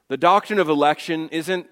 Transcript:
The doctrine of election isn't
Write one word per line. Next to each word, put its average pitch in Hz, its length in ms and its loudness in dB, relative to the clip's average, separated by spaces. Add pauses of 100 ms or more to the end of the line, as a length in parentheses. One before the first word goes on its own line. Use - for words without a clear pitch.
The 135 100 -6
doctrine 196 420 2
of 160 100 2
election 151 600 0
isn't 165 420 -6